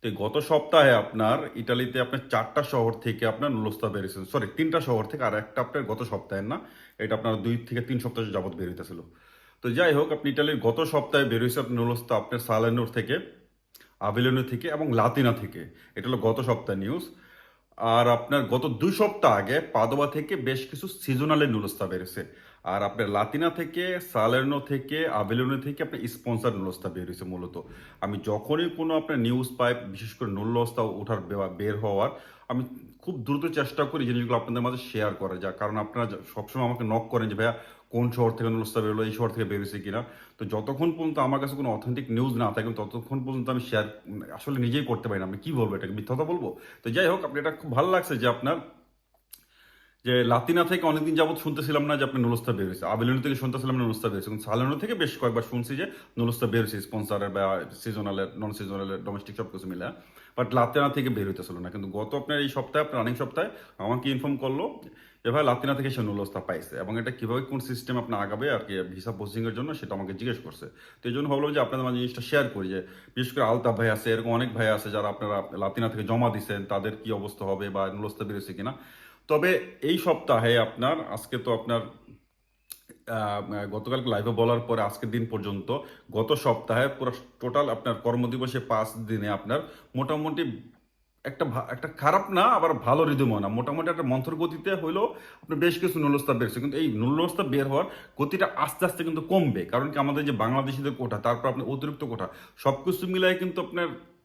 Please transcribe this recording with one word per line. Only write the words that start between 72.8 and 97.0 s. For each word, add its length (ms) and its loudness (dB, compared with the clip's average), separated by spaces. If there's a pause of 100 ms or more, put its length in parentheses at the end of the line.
বিশেষ 180 -2
করে 120 2
আলতাফ 320 4
ভাই 140 4
আছে, 220 2
এরকম 180 0
অনেক 240 0
ভাই 140 2
আছে 220 2
যারা 180 0
আপনারা 340 -2 (140)
লাতিনা 320 0
থেকে 160 -4
জমা 260 4
দিছেন, 340 -4
তাদের 320 -2
কি 160 -6
অবস্থা 320 -6
হবে 260 -2
বা 220 -2
নুলস্তা 320 -6
বেরোছে 300 -8
কিনা। 180 -6 (560)
তবে 540 2
এই 160 2
সপ্তাহে 600 4
আপনার, 380 0 (160)
আজকে 260 -6
তো 160 0
আপনার, 260 -2 (1300)
আহ, 640 -4
গতকালকে 380 -2
লাইভে 220 0
বলার 300 4
পরে 220 0
আজকের 280 -4
দিন 160 0
পর্যন্ত, 520 -4 (340)
গত 200 2
সপ্তাহে 560 2
পুরো 240 -2 (280)
টোটাল 300 2
আপনার 240 -2
কর্মদিবসে 640 0
পাঁচ 360 0
দিনে 320 -2
আপনার 320 0 (360)
মোটামুটি 760 -2 (520)
একটা 200 -2
ভা-, 280 -2
একটা 160 -8
খারাপ 420 4
না, 120 6
আবার 320 6
ভালো 300 4
রিদমও 340 4
না, 100 0
মোটামুটি 420 0
একটা 120 0
মন্থর 320 0
গতিতে 400 0
হইলেও 400 0 (280)
আপনার 160 -2
বেশ 200 4
কিছু 200 2
নুলস্তা 340 4
বেরছে। 280 0
কিন্তু 160 -2
এই 160 2
নুলস্তা 500 2